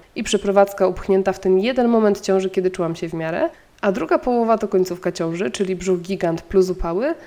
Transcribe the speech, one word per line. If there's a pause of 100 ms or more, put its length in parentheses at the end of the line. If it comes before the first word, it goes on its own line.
(160)
i
przeprowadzka
upchnięta
w
ten
jeden
moment
ciąży,
kiedy
czułam
się
w
miarę. (300)
A
druga
połowa
to
końcówka
ciąży,
czyli
brzuch
gigant
plus
upały, (120)